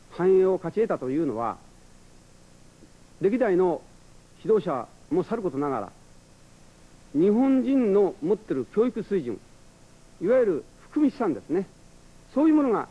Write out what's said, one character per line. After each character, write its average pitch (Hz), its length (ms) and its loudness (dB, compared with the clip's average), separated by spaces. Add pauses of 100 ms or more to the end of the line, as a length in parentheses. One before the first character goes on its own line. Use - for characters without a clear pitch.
(100)
繁 185 280 2
栄 185 80 4
を 190 100 2
勝 165 180 -6
ち 202 60 0
得 226 80 0
た 165 100 -2
と 127 120 -6
い 139 80 -2
う 165 80 0
の 113 100 -4
は、 110 220 -4 (1600)
歴 202 180 0
代 208 180 2
の 175 260 0 (600)
指 170 120 0
導 196 100 0
者 135 240 -6 (220)
も 175 120 0
さ 226 140 -6
る 233 60 -6
こ 180 80 -4
と 131 80 -8
な 143 100 -4
が 127 120 -4
ら、 98 120 -10 (1200)
日 175 160 2
本 262 320 2
人 247 300 0
の 196 300 2
持 180 120 0
っ - 20 -6
て - 180 -6
る 131 200 -4
教 220 120 2
育 233 160 -6
水 190 200 -4
準、 117 160 -8 (840)
い 170 60 -4
わ 247 120 2
ゆ 247 80 2
る 160 180 -2 (180)
含 - 220 -4
み 269 80 2
資 - 60 -16
産 190 160 -2
で 98 60 -12
す - 100 -12
ね、 185 160 -2 (680)
そ 277 100 2
う 320 40 6
い 311 40 4
う - 20 4
も 302 80 4
の 269 80 0
が 170 200 -2